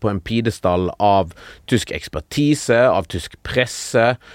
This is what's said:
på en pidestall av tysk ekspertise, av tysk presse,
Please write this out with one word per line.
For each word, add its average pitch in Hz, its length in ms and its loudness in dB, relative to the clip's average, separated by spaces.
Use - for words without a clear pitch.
på 107 100 0
en 101 100 -4
pidestall 92 800 -2
av 98 340 2
tysk - 260 0
ekspertise, 131 840 -2
av 98 300 2
tysk - 360 -8
presse, 123 760 0